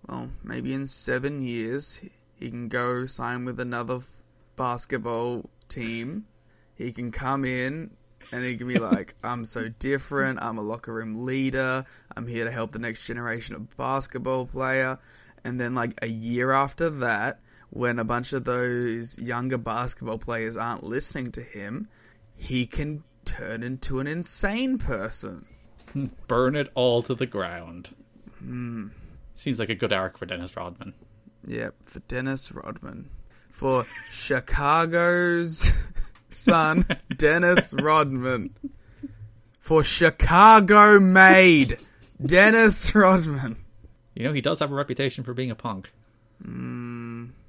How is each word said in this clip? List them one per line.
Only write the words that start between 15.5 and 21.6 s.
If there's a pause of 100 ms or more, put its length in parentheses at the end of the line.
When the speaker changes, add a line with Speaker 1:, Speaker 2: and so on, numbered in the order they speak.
Speaker 1:
then,
like,
a
year
after
that, (300)
when
a
bunch
of
those
younger
basketball
players
aren't
listening
to
him, (480)